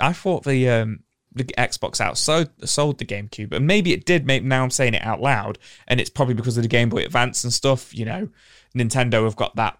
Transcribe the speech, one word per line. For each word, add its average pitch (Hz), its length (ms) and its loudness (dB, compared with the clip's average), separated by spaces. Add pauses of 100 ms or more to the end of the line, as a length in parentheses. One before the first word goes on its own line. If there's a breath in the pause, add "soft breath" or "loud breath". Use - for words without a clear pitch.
I 143 100 2
thought 175 320 -2
the, 131 260 2
um, 110 300 0 (340)
the 127 120 -4 (120)
Xbox - 440 -2
outsold, 151 480 0 (180)
sold 147 300 0
the 120 80 -10
GameCube, 104 480 -10
and 120 120 2
maybe 180 280 4
it 165 120 -4
did. 170 200 2
Maybe 131 200 0
now 131 180 2
I'm 127 60 0
saying 123 260 0
it - 80 -2
out 107 180 -4
loud, 107 380 -2 (280 loud breath)
and 123 140 0
it's - 80 -4
probably 123 240 0
because 113 240 -2
of 117 60 2
the 117 60 2
Game 120 200 4
Boy 101 160 0
Advance 123 400 0
and 120 80 -2
stuff. - 420 0
You 113 80 -6
know, 175 260 -6 (460 soft breath)
Nintendo 117 480 2
have 110 140 -2
got - 180 -4
that, 110 240 -2